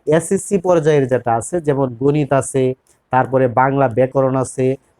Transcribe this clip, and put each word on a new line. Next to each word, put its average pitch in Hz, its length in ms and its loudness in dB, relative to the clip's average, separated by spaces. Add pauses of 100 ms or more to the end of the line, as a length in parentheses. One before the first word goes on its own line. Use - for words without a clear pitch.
এসএসসি 165 520 0
পর্যায়ের 156 500 2
যেটা 123 260 -2
আছে, 117 260 -4
যেমন 139 260 0 (140)
গণিত 143 320 0
আছে, 135 300 0 (480)
তারপরে 127 380 2
বাংলা 135 400 2
ব্যাকরণ 131 480 0
আছে, 131 300 -2 (340)